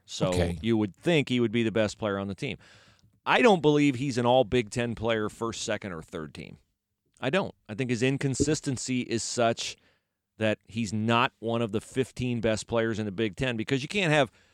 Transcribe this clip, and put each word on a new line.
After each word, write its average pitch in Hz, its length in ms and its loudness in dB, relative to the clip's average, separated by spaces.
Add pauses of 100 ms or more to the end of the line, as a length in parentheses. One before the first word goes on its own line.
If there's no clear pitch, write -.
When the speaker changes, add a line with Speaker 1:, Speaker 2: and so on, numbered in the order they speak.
Speaker 1:
So - 220 -4
Speaker 2:
Okay. 87 340 0
Speaker 1:
you 113 160 2
would 107 220 0
think 156 320 2
he 123 100 2
would 117 120 2
be 120 100 2
the 110 100 2
best 107 260 0
player 101 200 -2
on 98 100 -4
the 98 60 -6
team. 107 240 -8 (640)
I 180 180 4
don't 196 200 6
believe 147 320 6
he's 123 240 -2
an 120 80 2
all 127 180 6
Big 107 260 0
Ten 120 260 -2
player, 110 320 -2
first, 113 340 -6
second, 104 300 -6
or 80 100 -10
third 78 320 -12
team. 53 240 -16 (600)
I 123 100 -2
don't. 175 240 -2 (140)
I 110 60 -10
think 120 160 -4
his 117 120 0
inconsistency 135 1000 -2
is 110 200 -4
such - 540 0 (640)
that 107 280 0
he's 101 260 -4
not 117 460 2
one 117 240 -2
of 113 100 -4
the 107 80 -2
fifteen 123 600 -4
best 110 260 0
players 113 320 0
in 110 80 -4
the 101 60 -6
Big 101 240 -2
Ten 127 200 -4
because 123 260 -2
you 151 60 -8
can't 185 240 0
have, 143 180 4 (240)